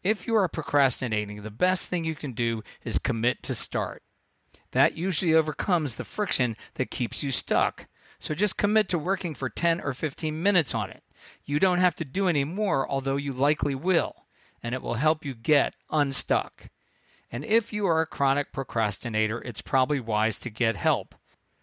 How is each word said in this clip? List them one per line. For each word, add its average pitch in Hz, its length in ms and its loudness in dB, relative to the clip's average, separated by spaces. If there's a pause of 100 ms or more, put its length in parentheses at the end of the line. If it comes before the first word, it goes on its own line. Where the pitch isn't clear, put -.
If 214 240 0
you 226 80 2
are 202 120 4
procrastinating, 110 920 0
the 104 80 -8
best 180 400 0
thing 170 160 -2
you 160 80 0
can 143 200 -6
do 117 280 0 (220)
is 110 160 0
commit 117 420 -2
to 127 140 -4
start. - 480 -4 (680)
That 135 260 2
usually 170 360 0
overcomes 160 640 0
the - 80 -6
friction 123 540 -2 (160)
that 131 180 -4
keeps - 320 -4
you 139 80 -2
stuck. - 560 0 (320)
So - 160 -4
just 196 220 0
commit 208 320 2
to 175 100 0
working 175 340 -2
for 135 140 -4
ten 170 320 0
or 139 140 -2
fifteen 156 500 -4
minutes 190 320 2
on 104 140 -2
it. - 120 -16 (440)
You 147 160 0
don't 180 160 4
have 180 180 4
to - 80 -6
do 170 240 0
any 151 160 2
more, 170 460 0
although 135 260 0
you 143 160 -2
likely 139 420 2
will, 151 520 0 (360)
and 117 140 -4
it 127 60 -6
will 120 140 -2
help 156 280 2
you 139 100 -4
get 127 440 2 (120)
unstuck. - 800 0 (640)
And 127 140 -6
if 220 260 0
you 208 140 -2
are 160 160 2
a 160 40 0
chronic 139 460 0
procrastinator, 110 920 -2
it's - 180 -10
probably 135 400 2
wise 110 380 0
to - 100 -8
get 113 260 0
help. 123 400 0 (480)